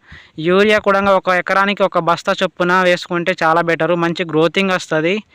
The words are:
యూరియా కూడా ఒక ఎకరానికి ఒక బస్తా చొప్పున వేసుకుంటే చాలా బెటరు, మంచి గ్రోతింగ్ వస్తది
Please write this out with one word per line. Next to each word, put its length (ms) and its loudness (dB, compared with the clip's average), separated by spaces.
యూరియా 400 2
కూడా 220 0
ఒక 280 2
ఎకరానికి 540 0
ఒక 160 0
బస్తా 440 -2
చొప్పున 400 0
వేసుకుంటే 600 -2
చాలా 180 2
బెటరు, 340 0
మంచి 300 -2
గ్రోతింగ్ 460 0
వస్తది 520 -2